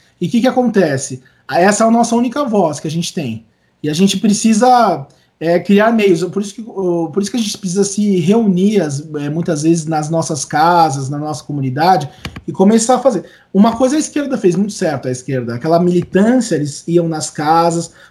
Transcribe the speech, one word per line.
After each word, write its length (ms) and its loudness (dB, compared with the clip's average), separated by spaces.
E 80 -4
o 20 -4
que 120 0
que 60 2
acontece? 760 0
Essa 340 2
é 40 4
a 40 4
nossa 240 2
única 280 -2
voz 360 0
que 80 -8
a 40 -6
gente 220 -6
tem. 320 -8
E 80 -4
a 40 -4
gente 240 2
precisa 920 2
é 180 2
criar 340 4
meios. 340 2
Por 160 -4
isso 120 -8
que, 80 -16
o, 500 -4
por 100 -4
isso 100 -4
que 60 -4
a 20 -2
gente 180 -4
precisa 260 -2
se 360 0
reunir, 640 2
as, 180 -4
é, 140 -6
muitas 340 -4
vezes, 220 2
nas 240 -4
nossas 340 -4
casas, 640 2
na 80 -6
nossa 260 -8
comunidade, 640 0
e 60 -10
começar 440 2
a 40 2
fazer. 240 0
Uma 220 4
coisa 200 0
a 40 0
esquerda 380 -4
fez 180 2
muito 180 -2
certo, 340 -4
a 40 -4
esquerda. 440 -6
Aquela 240 0
militância, 760 0
eles 320 -6
iam 200 2
nas 220 -6
casas, 640 0